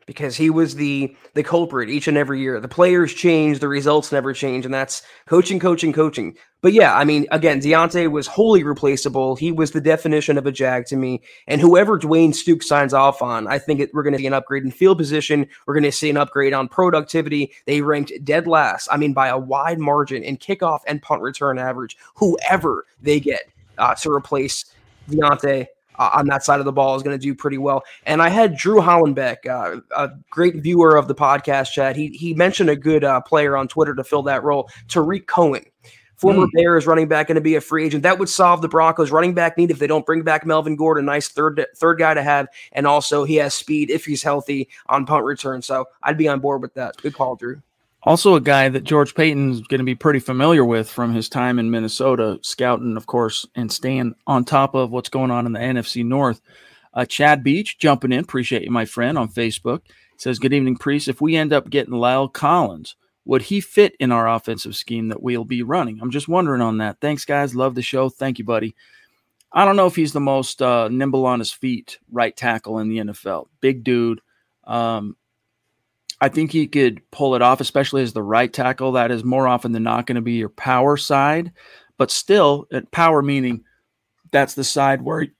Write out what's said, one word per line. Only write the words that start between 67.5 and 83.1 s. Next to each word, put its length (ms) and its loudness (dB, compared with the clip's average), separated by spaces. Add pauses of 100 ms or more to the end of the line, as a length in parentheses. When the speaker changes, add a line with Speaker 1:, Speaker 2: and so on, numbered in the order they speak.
Speaker 2:
Love 180 -2
the 80 -6
show. 260 -2
Thank 300 -6
you, 60 -10
buddy. 320 -4 (760)
I 140 2
don't 100 4
know 120 4
if 100 -2
he's 160 0
the 80 -4
most, 420 -2
uh, 260 2
nimble 380 0
on 140 0
his 100 -8
feet 480 -8 (140)
right 240 -2
tackle 420 -4
in 100 -4
the 120 -4
N 80 -8
F 180 -14
L. 220 -8 (120)
Big 220 0
dude. 380 -2 (420)
Um, 540 -6 (1040)
I 120 2
think 220 -2
he 140 0
could 440 0
pull 240 -2
it 80 0
off, 180 4
especially 420 -2
as 120 -6
the 80 -6
right 280 0
tackle. 420 -4
That 180 0
is 120 -4
more 240 0
often 260 -2
than 100 -2
not 240 -2
gonna 160 -4
be 120 -4
your 140 -4
power 480 0
side. 560 -2 (460)
But 120 0
still, 640 2
uh, 80 -6 (100)
power 300 2